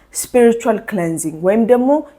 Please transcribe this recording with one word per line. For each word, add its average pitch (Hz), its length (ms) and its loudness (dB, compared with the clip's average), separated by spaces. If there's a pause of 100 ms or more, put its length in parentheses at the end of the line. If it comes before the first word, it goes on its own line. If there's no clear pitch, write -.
(140)
ስፒሪቹዋል 233 680 0
ክሌንዚንግ 165 640 -6
ወይም 214 220 2
ደግሞ 240 240 2 (300)